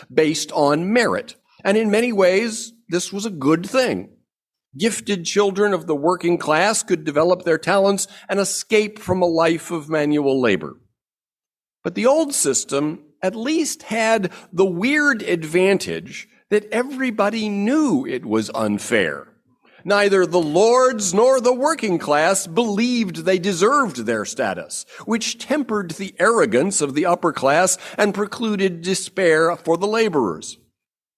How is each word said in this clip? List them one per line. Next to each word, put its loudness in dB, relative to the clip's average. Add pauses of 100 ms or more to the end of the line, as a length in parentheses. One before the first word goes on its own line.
(120)
based 0
on 2
merit. 0 (280)
And 2
in 0
many 2
ways, 0 (160)
this -4
was -6
a -6
good 0
thing. -2 (680)
Gifted -2
children 2
of -4
the 0
working 0
class 0
could -2
develop 2
their 2
talents 2 (200)
and -2
escape 0
from -2
a 2
life 0
of -8
manual 2
labor. 0 (1040)
But -6
the 0
old 2
system -2 (180)
at -2
least -4
had 0 (200)
the 4
weird 0
advantage -2 (220)
that -2
everybody -2
knew 0
it -6
was -2
unfair. -2 (500)
Neither 2
the 2
lords 2
nor 4
the 2
working 0
class 0
believed 0
they 0
deserved 0
their -2
status, -6 (200)
which -4
tempered -4
the -10
arrogance 2
of -2
the 0
upper 0
class 2 (200)
and 2
precluded -4
despair 0
for 0
the -2
laborers. 0 (600)